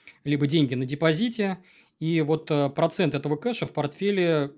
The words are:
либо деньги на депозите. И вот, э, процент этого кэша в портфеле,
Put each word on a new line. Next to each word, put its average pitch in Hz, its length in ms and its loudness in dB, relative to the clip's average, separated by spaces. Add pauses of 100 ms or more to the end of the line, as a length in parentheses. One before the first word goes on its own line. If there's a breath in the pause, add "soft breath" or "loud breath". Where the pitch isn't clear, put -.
(240 loud breath)
либо 147 220 2
деньги 139 280 2
на 131 100 -2
депозите. 180 760 0 (400 soft breath)
И 165 220 0
вот, 156 300 0
э, 143 200 2
процент 156 440 0
этого 147 220 -2
кэша 220 300 -4
в - 60 -12
портфеле, 160 840 0